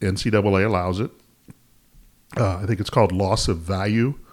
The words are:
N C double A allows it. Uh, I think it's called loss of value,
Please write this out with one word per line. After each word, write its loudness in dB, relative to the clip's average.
N 0
C -4
double 4
A 4
allows 0
it. -4
Uh, 0
I -4
think 0
it's -4
called 4
loss 0
of 0
value, 0